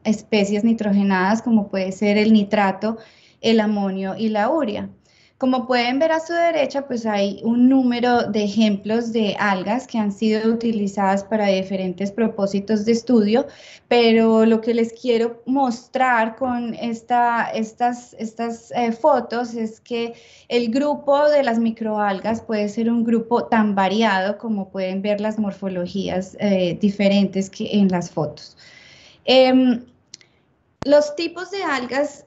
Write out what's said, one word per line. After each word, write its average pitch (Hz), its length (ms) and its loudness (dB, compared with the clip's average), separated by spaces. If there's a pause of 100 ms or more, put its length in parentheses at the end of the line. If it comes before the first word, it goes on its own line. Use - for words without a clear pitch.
especies 208 640 0
nitrogenadas 202 800 2
como 220 260 2
puede 190 240 -4
ser 208 260 0
el 214 140 4
nitrato, 208 640 2 (440)
el 226 200 2
amonio 196 560 -2
y 214 140 -2
la 214 180 0
urea. 214 400 -4 (480)
Como 254 320 -2
pueden 247 320 0
ver 320 100 2
a 320 80 2
su 320 140 -8
derecha, 311 560 -2
pues 226 180 -6
hay 202 380 -2
un 240 240 4
número 247 560 2
de 214 180 -2
ejemplos 214 680 0
de 214 260 0
algas 202 480 -2
que - 100 -8
han 208 140 0
sido 220 420 0
utilizadas 202 720 -2
para 214 240 -2
diferentes 190 640 -2
propósitos 208 760 -2
de 220 60 2
estudio, 226 560 2 (400)
pero 226 600 4
lo 220 140 4
que 226 140 -2
les 226 180 0
quiero 233 540 -2
mostrar 254 880 0
con 240 400 -4
esta, 233 800 -2
estas, 233 640 -4
estas, 233 540 -10
eh, 240 180 -2
fotos 233 640 0
es 220 260 -8
que 233 340 -8 (340)
el 240 240 0
grupo 285 560 2
de 294 160 4
las 226 160 0
microalgas 220 800 -2
puede 208 280 -2
ser 226 220 -2
un 233 140 0
grupo 233 400 0
tan 214 320 2
variado 196 640 0
como 202 320 -6
pueden 190 320 -4
ver 208 180 -2
las 214 180 -4
morfologías, 185 1000 -6
eh, 185 400 0
diferentes 196 680 0
que - 300 -4
en 202 80 4
las 175 240 -2
fotos. - 460 -8 (680)
Em, 254 600 4 (1000)
los 294 320 4
tipos 339 340 -8
de 392 140 -8
algas, 277 640 -4